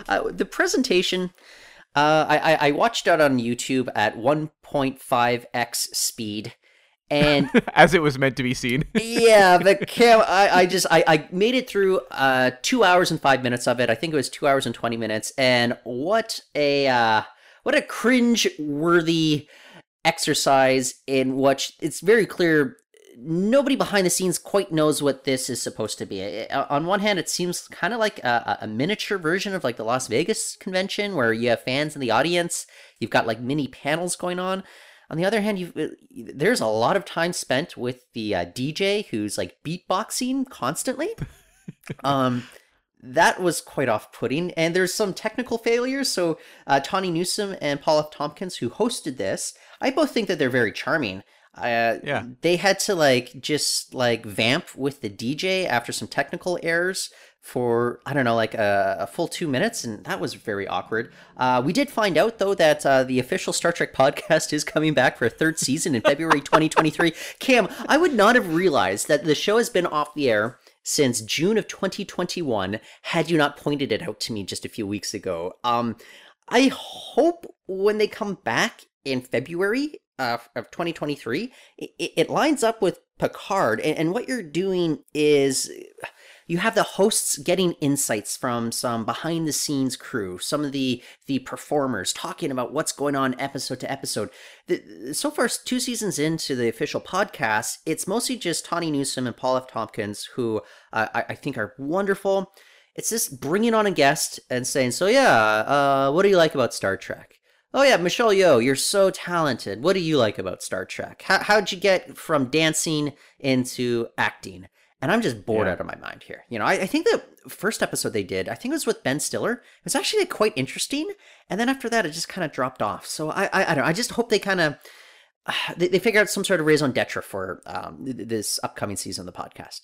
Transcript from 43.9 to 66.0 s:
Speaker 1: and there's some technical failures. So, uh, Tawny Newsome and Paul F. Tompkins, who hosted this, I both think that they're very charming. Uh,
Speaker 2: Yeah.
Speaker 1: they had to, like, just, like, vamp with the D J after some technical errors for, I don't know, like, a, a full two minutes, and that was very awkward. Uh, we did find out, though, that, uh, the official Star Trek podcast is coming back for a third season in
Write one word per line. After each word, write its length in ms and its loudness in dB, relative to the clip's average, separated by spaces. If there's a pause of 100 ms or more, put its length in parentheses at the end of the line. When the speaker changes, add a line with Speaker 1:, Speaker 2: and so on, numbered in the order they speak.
Speaker 1:
and 240 0
there's 180 0
some 200 -2
technical 440 -6
failures. 520 0
So, 280 0 (300)
uh, 120 4
Tawny 320 -2
Newsome 500 -2
and 200 -2
Paul 180 2
F. 120 -2
Tompkins, 460 -8
who 120 -4
hosted 480 -4
this, 360 -4 (260)
I 120 0
both 200 2
think 160 -2
that 100 0
they're 120 2
very 220 2
charming. 520 -4 (320)
Uh, 480 0
Speaker 2:
Yeah. 200 -4 (180)
Speaker 1:
they 160 2
had 240 2
to, 140 0
like, 440 2
just, 540 -2
like, 320 0
vamp 500 -2
with 260 -4
the 80 -6
D 260 -6
J 320 -2
after 240 -2
some 160 -8
technical 560 -4
errors 480 -2 (300)
for, 680 0
I 60 -4
don't 120 2
know, 100 2
like, 200 0
a, 460 2
a 60 -4
full 200 -4
two 200 -6
minutes, 360 -2
and 220 -8
that 140 -6
was 140 -6
very 340 -6
awkward. 460 -4 (240)
Uh, 260 2
we 100 -2
did 180 0
find 260 0
out, 220 2
though, 160 0
that, 300 2
uh, 180 6
the 160 0
official 340 2
Star 180 0
Trek 220 -2
podcast 580 2
is 120 0
coming 300 0
back 240 2
for 80 0
a 40 2
third 300 0
season 360 0
in 60 0